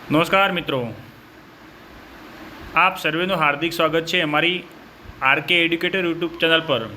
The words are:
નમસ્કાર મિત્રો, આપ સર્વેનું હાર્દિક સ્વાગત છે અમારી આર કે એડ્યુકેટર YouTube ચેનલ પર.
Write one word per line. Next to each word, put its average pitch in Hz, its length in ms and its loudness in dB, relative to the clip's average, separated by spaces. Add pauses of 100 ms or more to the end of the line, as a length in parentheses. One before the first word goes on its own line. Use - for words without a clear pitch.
નમસ્કાર 170 480 2
મિત્રો, 147 260 -4 (2000)
આપ 185 220 4
સર્વેનું 170 420 0
હાર્દિક 151 320 2
સ્વાગત 160 340 0
છે 180 160 0
અમારી 160 360 2 (640)
આર 135 200 4
કે 165 160 0
એડ્યુકેટર 170 460 0
YouTube 165 360 -4
ચેનલ 165 220 4
પર. 143 200 0 (160)